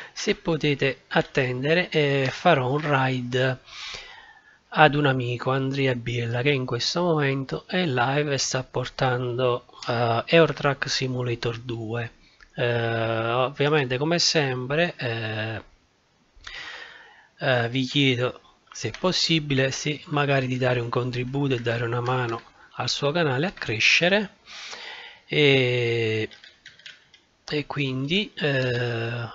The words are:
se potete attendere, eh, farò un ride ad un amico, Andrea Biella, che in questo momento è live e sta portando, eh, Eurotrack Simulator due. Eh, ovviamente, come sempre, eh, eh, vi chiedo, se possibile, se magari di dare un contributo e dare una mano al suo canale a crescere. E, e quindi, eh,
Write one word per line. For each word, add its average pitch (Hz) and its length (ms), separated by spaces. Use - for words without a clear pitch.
se - 220
potete 143 720
attendere, 147 840
eh, 139 400
farò 135 420
un 147 100
ride 131 760
ad 151 220
un 147 120
amico, 127 440
Andrea 135 460
Biella, 120 460
che 143 80
in 131 140
questo 120 380
momento 139 640
è 185 180
live 139 500
e 131 40
sta 131 240
portando, 123 1040
eh, 120 380
Eurotrack 147 640
Simulator 123 680
due. 117 540
Eh, 113 800
ovviamente, 131 640
come 160 220
sempre, 143 760
eh, 113 680
eh, 123 280
vi 131 140
chiedo, 127 580
se - 260
possibile, 147 760
se 151 340
magari 139 400
di 127 100
dare 123 240
un 117 80
contributo 127 680
e 117 60
dare 117 240
una 117 160
mano 120 400
al 120 140
suo 143 220
canale 151 360
a 202 60
crescere. - 840
E, 120 1000
e 147 180
quindi, 147 680
eh, 120 1000